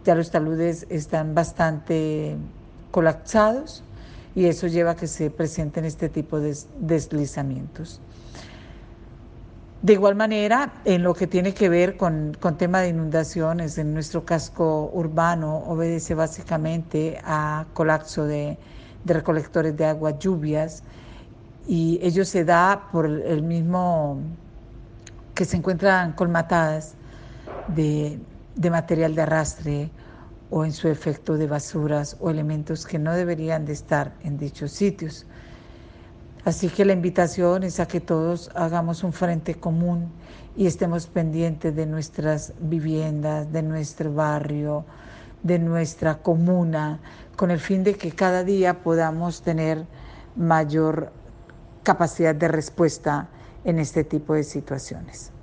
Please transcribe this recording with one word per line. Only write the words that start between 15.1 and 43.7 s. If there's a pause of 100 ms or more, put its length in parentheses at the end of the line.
obedece
básicamente
a
colapso
de, (460)
de
recolectores
de
agua,
lluvias, (840)
y
ello
se
da
por
el
mismo (1160)
que
se
encuentran
colmatadas (720)
de, (340)
de
material
de
arrastre (580)
o
en
su
efecto
de
basuras
o
elementos
que
no
deberían
de
estar (100)
en
dichos
sitios. (1200)
Así
que
la
invitación
es
a
que
todos
hagamos
un
frente
común (460)
y
estemos
pendientes
de
nuestras
viviendas,
de
nuestro